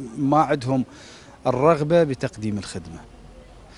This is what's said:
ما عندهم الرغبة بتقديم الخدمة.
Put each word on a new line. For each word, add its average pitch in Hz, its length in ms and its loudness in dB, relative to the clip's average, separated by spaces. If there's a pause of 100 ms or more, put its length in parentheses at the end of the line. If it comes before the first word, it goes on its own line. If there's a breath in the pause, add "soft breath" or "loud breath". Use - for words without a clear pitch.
(180)
ما 143 200 2
عندهم 135 460 0 (640 loud breath)
الرغبة 151 560 4
بتقديم 110 540 -4
الخدمة. 82 420 -10 (800 loud breath)